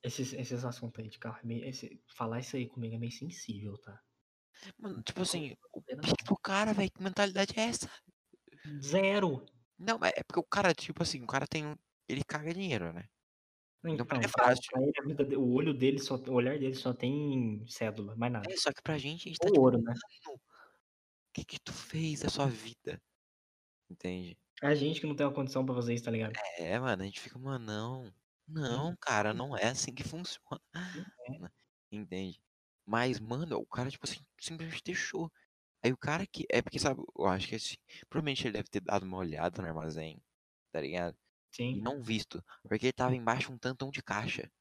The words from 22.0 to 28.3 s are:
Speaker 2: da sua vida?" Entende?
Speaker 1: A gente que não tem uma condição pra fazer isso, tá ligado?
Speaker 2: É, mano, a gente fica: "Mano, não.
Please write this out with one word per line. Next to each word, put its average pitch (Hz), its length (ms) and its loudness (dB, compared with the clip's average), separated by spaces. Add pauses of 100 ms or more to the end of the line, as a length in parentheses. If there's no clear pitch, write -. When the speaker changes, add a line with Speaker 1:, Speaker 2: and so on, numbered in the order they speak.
Speaker 2:
da - 100 0
sua 139 160 2
vida?" 113 540 -4 (880)
Entende? 90 480 -8 (240)
Speaker 1:
A 143 120 6
gente 147 260 0
que 160 60 -4
não 147 100 -2
tem 147 100 2
uma 135 80 0
condição 131 320 0
pra 131 80 0
fazer 120 200 0
isso, 117 100 -4
tá 120 60 -2
ligado? 110 280 -2 (180)
Speaker 2:
É, 85 220 0
mano, 117 240 0
a 95 40 -2
gente 98 140 -8
fica: - 180 -14
"Mano, 131 260 -6
não. 110 500 -6 (540)